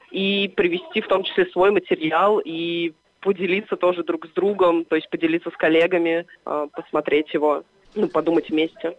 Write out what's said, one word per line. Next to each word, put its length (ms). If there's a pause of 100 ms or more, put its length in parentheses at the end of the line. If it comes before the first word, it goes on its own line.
(100)
и 460
привести 460
в 60
том 160
числе 220
свой 260
материал 720
и 520 (260)
поделиться 560
тоже 260
друг 240
с 40
другом, 560
то 100
есть 140
поделиться 400
с 80
коллегами, 680 (200)
э, 280
посмотреть 600
его, 280 (320)
ну, 140
подумать 400
вместе. 500